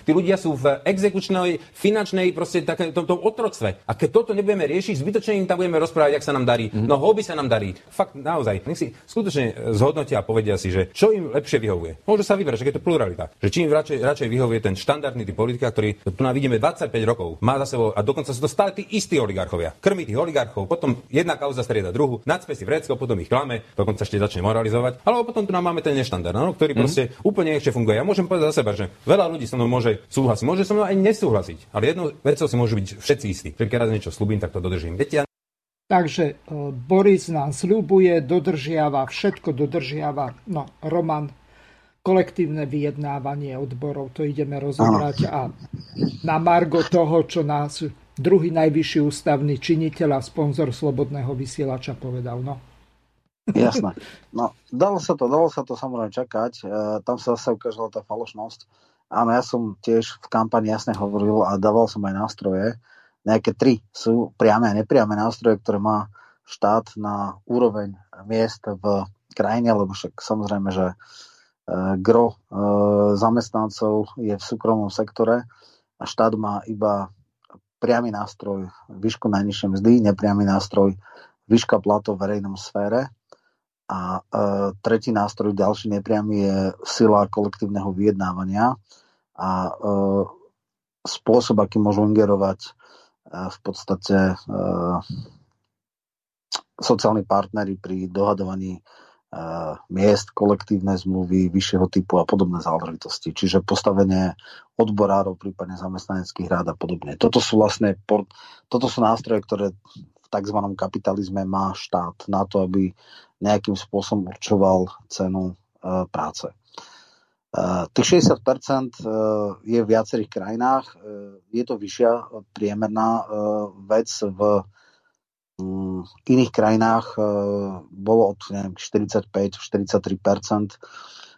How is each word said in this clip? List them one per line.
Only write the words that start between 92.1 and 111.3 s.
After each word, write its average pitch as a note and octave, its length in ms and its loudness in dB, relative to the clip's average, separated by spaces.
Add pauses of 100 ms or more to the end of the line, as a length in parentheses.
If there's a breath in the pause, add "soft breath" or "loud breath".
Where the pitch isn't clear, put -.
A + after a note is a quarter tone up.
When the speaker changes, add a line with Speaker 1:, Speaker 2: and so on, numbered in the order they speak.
Speaker 4:
v F#2 240 -10
podstate, F#2+ 720 0
e, G2+ 240 -8 (2250 loud breath)
sociálni G#2+ 480 2
partneri G2 480 -2
pri F#2 320 -8
dohadovaní, F#2+ 680 -2
e, - 40 -16 (1120 soft breath)
miest, G2+ 400 4
kolektívne G2 640 0
zmluvy F#2 560 0
vyššieho F#2 400 2
typu F#2 240 2
a E2+ 80 4
podobné F2+ 400 0
záležitosti. E2 720 -6
Čiže F#2 240 0
postavenie F#2+ 720 2 (440 loud breath)
odborárov, G2 640 2
prípadne F#2 360 -10
zamestnaneckých F#2 720 -8
rád F3 240 -2
a - 40 -8
podobne. E2+ 400 -8
Toto A#2 240 2
sú A2 200 2
vlastne G#2 440 2
por-, G2+ 240 0 (400 loud breath)
toto B2 240 -2
sú - 80 -2
nástroje, A2+ 440 2
ktoré G2+ 280 -2
v - 560 -20
takzvanom G2+ 480 -2
kapitalizme F#2+ 720 -4